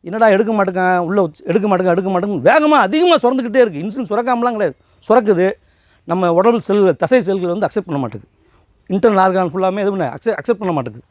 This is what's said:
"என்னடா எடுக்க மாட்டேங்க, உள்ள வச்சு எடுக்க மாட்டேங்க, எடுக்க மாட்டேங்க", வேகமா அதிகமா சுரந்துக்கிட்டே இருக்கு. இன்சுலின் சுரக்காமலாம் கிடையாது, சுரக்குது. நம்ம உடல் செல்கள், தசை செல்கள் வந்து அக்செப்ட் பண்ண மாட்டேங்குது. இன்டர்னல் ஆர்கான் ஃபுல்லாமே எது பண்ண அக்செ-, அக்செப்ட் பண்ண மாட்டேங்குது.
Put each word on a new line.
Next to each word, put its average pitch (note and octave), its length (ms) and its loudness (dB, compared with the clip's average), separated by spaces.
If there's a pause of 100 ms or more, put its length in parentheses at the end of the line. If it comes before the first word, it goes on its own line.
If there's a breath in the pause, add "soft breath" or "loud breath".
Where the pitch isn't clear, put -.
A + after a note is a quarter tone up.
"என்னடா A3 260 0
எடுக்க G#3+ 260 2
மாட்டேங்க, F#3 440 0
உள்ள F3+ 240 0
வச்சு E3 240 -4
எடுக்க G3 240 0
மாட்டேங்க, F#3 180 0
எடுக்க F3+ 240 0
மாட்டேங்க", F#3 300 -2 (120)
வேகமா D4+ 260 4
அதிகமா D#4 360 2
சுரந்துக்கிட்டே B3 420 0
இருக்கு. G#3 240 2
இன்சுலின் G#3+ 260 -6
சுரக்காமலாம் A#3+ 500 -2
கிடையாது, F#3 200 -2 (320)
சுரக்குது. G3+ 440 2 (520)
நம்ம F3 280 -2
உடல் G3+ 280 2
செல்கள், G3 360 2
தசை A#3+ 260 2
செல்கள் F#3 260 -4
வந்து F3 180 -2
அக்செப்ட் G#3 200 -4
பண்ண D3 140 -4
மாட்டேங்குது. G#2+ 320 -10 (560)
இன்டர்னல் G3 320 2
ஆர்கான் F#3 300 2
ஃபுல்லாமே F#3+ 280 -2
எது G3+ 120 -2
பண்ண F3+ 240 -4
அக்செ-, G#3 260 -4
அக்செப்ட் - 120 -4
பண்ண G#3+ 220 -4
மாட்டேங்குது. A#2 360 -6